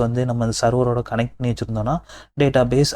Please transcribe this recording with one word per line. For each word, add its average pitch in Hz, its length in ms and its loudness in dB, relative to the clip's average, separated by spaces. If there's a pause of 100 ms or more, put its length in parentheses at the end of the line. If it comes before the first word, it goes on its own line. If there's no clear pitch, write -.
வந்து 120 260 0
நம்ம 120 160 -2
அந்த 113 160 -2
சர்வரோட 123 480 2
கனெக்ட் 117 260 -4
பண்ணி 123 160 -2
வச்சிருந்தோம்னா, 113 420 -4 (480)
டேட்டாபேஸ் 131 540 4